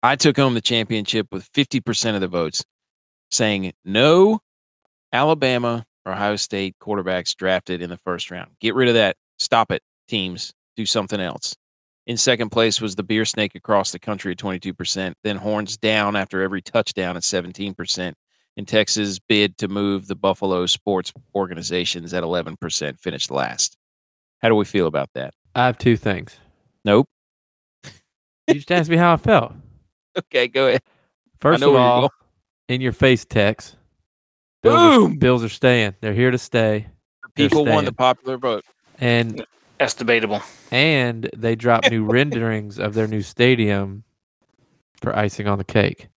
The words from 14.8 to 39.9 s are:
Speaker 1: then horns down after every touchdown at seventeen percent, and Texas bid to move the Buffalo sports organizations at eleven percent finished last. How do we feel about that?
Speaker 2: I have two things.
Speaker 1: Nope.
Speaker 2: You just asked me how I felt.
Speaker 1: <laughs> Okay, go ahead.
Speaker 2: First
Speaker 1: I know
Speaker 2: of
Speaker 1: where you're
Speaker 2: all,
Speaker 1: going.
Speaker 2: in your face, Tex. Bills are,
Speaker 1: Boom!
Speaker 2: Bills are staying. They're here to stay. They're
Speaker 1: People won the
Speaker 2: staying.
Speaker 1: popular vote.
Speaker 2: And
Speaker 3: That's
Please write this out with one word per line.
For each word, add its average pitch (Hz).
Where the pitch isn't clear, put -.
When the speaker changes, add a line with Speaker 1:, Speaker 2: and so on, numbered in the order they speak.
Speaker 1:
then 104
horns 104
down 107
after 95
every 95
touchdown 92
at 85
seventeen 92
percent, 90
and 104
Texas 104
bid 104
to 104
move 98
the 98
Buffalo 92
sports 92
organizations 87
at 90
eleven 85
percent 76
finished 73
last. 65
How 113
do 113
we 107
feel 92
about 76
that? 65
Speaker 2:
I 123
have 123
two 117
things. 98
Speaker 1:
Nope. 107
Speaker 2:
You 311
just 147
asked 165
me 165
how 175
I -
felt. 208
Speaker 1:
<laughs> -
Okay, 127
go 131
ahead. 123
Speaker 2:
First 156
Speaker 1:
I 143
know 143
Speaker 2:
of 139
Speaker 1:
where 127
you're 123
Speaker 2:
all, 123
Speaker 1:
going. 143
Speaker 2:
in 127
your 127
face, 131
Tex. -
Bills 233
are, 320
Speaker 1:
Boom! 180
Speaker 2:
Bills 127
are 113
staying. 113
They're 107
here 123
to 123
stay. 107
They're 143
Speaker 1:
People 151
won 120
the -
Speaker 2:
staying. 113
Speaker 1:
popular 127
vote. 120
Speaker 2:
And 117
Speaker 3:
That's 110